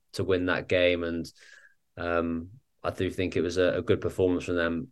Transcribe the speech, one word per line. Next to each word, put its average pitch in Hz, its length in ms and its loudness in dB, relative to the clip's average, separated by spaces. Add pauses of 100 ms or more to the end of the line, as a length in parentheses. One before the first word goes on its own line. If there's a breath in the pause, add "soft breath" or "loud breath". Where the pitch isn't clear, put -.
(140)
to 98 100 -2
win 90 220 2
that 87 220 0
game. 90 360 4
And, 85 220 -4 (720 soft breath)
um, 85 520 -2 (340)
I 85 80 -4
do 90 200 -2
think 90 260 -2
it 87 60 2
was 85 160 -2
a, 90 160 4
a 90 80 -2
good 92 180 2
performance 90 420 0
from 87 140 -2
them, 85 360 -2